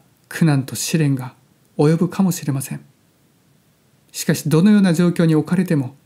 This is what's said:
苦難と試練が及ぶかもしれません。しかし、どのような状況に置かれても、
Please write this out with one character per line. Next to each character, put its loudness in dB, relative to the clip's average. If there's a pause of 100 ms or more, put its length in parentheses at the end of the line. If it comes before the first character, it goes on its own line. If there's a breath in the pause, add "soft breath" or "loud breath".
(280)
苦 0
難 2
と -12
試 -4
練 2
が -8 (420)
及 4
ぶ 0
か -2
も 2
し -8
れ -4
ま -4
せ -12
ん。 -14 (1300)
し -12
か 0
し、 -4
ど 4
の 6
よ 4
う 4
な 2
状 2
況 0
に 2
置 0
か -2
れ 0
て -2
も、 -4 (100)